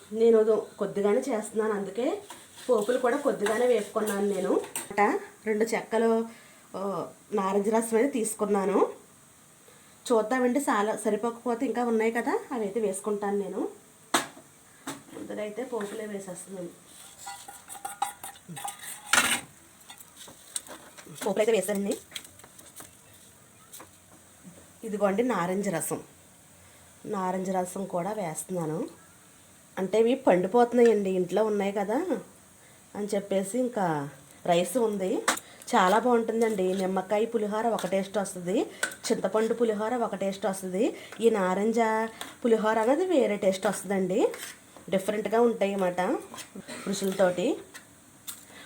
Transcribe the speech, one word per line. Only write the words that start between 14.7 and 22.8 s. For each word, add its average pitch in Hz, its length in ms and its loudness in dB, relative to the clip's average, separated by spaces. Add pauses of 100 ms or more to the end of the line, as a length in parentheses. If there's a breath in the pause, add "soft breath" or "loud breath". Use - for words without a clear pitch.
ముందుగా 208 260 -10
అయితే 214 220 -8
పోపులే 220 420 -8
వేసేస్తున్నాను. 190 640 -10 (4000)
పోపులు 202 140 0
అయితే 220 120 2
వేసానండి. 202 460 0 (2750)